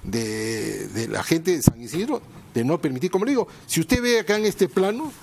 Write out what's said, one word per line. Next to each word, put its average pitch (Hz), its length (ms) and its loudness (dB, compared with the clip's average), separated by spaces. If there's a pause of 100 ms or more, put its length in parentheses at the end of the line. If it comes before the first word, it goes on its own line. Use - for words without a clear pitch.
de, 107 840 -4
de 110 220 -6
la 104 140 -2
gente 165 280 0
de 165 100 0
San - 200 6
Isidro 175 400 -4 (320)
de 117 100 0
no 135 160 0
permitir, 139 300 -2
como 190 160 0
le 269 60 0
digo, 240 160 2 (180)
si - 140 0
usted 247 200 2
ve 240 200 2
acá 202 180 2
en 214 80 0
este 196 240 2
plano, 226 420 0 (120)